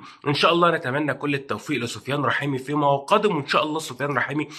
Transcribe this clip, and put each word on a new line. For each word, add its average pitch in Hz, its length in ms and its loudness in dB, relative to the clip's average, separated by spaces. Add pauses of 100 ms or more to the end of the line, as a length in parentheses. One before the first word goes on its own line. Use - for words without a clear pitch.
(260)
إن 143 80 0
شاء 165 180 4
الله 175 180 4
نتمنى 147 440 -2
كل 147 200 -2
التوفيق 127 480 -4
لسفيان 127 420 -4
رحيمي 135 340 0
فيما 147 280 0
هو 139 100 6
قادم، 196 400 2
وإن 139 100 -2
شاء - 160 2
الله 156 160 -2
سفيان 139 380 -4
رحيمي 143 320 -2 (100)